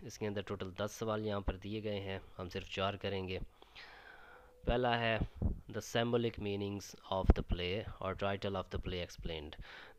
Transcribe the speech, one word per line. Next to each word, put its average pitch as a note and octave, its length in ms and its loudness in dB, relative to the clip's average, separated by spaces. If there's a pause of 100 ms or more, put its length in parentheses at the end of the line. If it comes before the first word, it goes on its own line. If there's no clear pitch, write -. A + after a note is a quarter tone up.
इसके A2 220 -4
अंदर G#2 160 0
टोटल F#2+ 400 -4
दस G#2 100 0
सवाल G#2+ 300 0
यहाँ G#2 200 0
पर F#2+ 140 0
दिए G2+ 260 -4
गए G#2 180 0
हैं, F#2+ 220 -2 (160)
हम F#2 120 -4
सिर्फ F2+ 200 -6
चार G2 280 2
करेंगे। F#2 420 -2 (1300)
पहला A#2+ 280 4
है A2+ 240 4 (520)
The G#2+ 100 -4
Symbolic A#2 580 2
Meanings G2+ 560 -2 (180)
of F#2+ 140 2
the - 160 10
Play F2+ 580 0
और F#2+ 140 0
Title G2 400 0
of F#2 140 -2
the F#2 100 -2
Play F2 280 -2
Explained, D#2 480 -6 (440)